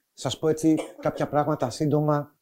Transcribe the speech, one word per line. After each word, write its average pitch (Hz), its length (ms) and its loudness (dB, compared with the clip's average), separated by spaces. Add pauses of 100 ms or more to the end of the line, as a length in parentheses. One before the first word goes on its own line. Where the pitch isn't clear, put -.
(140)
σας - 260 -6
πω 160 80 0
έτσι 156 280 4 (240)
κάποια 151 300 -4
πράγματα 147 400 0
σύντομα 151 720 0